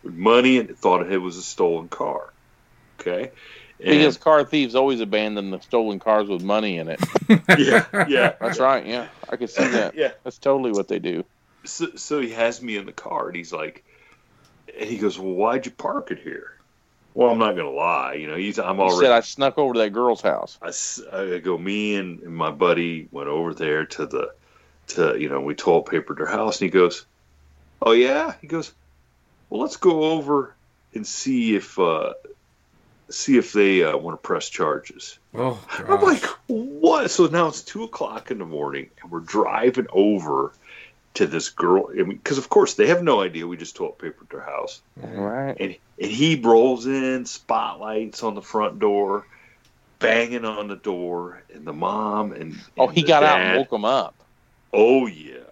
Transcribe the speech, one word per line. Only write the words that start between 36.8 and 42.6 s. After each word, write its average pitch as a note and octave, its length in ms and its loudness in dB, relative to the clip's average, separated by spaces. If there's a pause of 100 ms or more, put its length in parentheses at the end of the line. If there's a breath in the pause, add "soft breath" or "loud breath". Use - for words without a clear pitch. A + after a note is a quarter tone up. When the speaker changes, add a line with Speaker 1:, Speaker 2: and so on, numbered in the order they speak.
Speaker 1:
So F3 140 6
now D#3+ 220 2
it's - 160 -8
two G#3+ 200 -12
o'clock A2+ 480 -10
in A#2 60 -6
the F#2+ 80 -10
morning, C#2+ 460 -8 (100)
and E2 100 -18
we're E2+ 100 -8
driving A2 680 0
over F2 600 2 (640 loud breath)
to G#2 100 2
this D#2 240 -4
girl, F2+ 400 2 (100)
I - 40 2
mean, G2 160 -6
'cause - 180 -4
of C3 120 -8
course G3 260 4